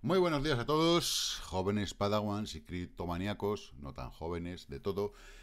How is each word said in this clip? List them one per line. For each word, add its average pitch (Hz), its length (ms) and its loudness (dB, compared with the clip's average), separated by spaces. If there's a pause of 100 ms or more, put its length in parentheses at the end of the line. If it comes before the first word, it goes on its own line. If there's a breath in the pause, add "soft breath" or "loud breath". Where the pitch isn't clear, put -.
Muy 170 200 4
buenos 156 240 4
días 143 160 2
a 117 40 -2
todos, 160 760 4
jóvenes 98 500 0
padawans 104 600 0
y 76 60 -8
criptomaníacos, 90 1200 -4
no 69 120 -10
tan 64 180 -10
jóvenes, 85 580 -8
de 69 100 -10
todo. 101 340 -2 (300 loud breath)